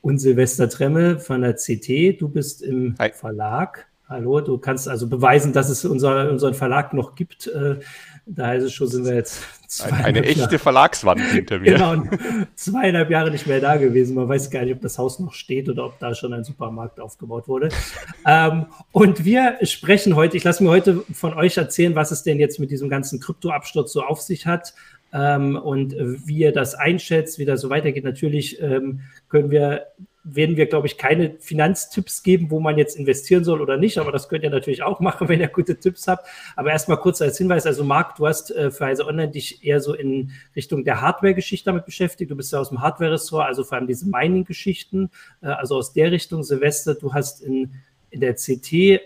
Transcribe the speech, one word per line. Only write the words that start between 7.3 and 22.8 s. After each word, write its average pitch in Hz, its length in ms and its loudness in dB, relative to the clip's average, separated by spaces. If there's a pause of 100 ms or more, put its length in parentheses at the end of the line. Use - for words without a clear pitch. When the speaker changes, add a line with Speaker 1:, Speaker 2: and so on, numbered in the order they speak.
Speaker 1:
Äh, 143 300 -2 (500)
da 151 220 -4
heißt 127 180 0
es 123 80 -4
schon, 139 140 -2
sind 123 180 -2
wir 123 80 0
jetzt - 280 -2 (400)
Speaker 2:
Ein-, - 120 -2
eine - 80 0
Speaker 1:
zweieinhalb 113 240 4
Speaker 2:
echte 151 140 4
Speaker 1:
Jahre 123 180 2
Speaker 2:
Verlagswand 131 640 4
hinter - 360 0
mir. 95 140 6
Speaker 1:
Genau, 165 200 4
und 156 180 -2 (440)
zweieinhalb 190 540 0
Jahre 160 220 2
nicht 147 160 -6
mehr 135 140 2
da 143 180 2
gewesen. 127 360 4
Man 127 140 0
weiß 135 220 0
gar 123 160 -4
nicht, 127 80 -2
ob 131 80 -12
das 120 160 -8
Haus 127 220 -4
noch 185 120 -8
steht 135 380 -6
oder 123 160 -4
ob - 140 -16
da 120 140 -4
schon 120 200 -8
ein 117 100 -8
Supermarkt 113 560 -12
aufgebaut 113 480 -12
wurde. 135 220 -2 (560)
Ähm, 160 400 4 (260)
und 190 320 6
wir 247 380 4
sprechen 190 540 2
heute, 165 200 4
ich - 80 -4
lasse 175 180 2
mir 180 60 6
heute 180 340 4 (120)
von 160 180 -4
euch 170 240 2
erzählen, 170 380 0
was 156 160 0
es 156 120 -6
denn 147 160 0
jetzt 147 220 0
mit 139 100 -4
diesem 139 200 -6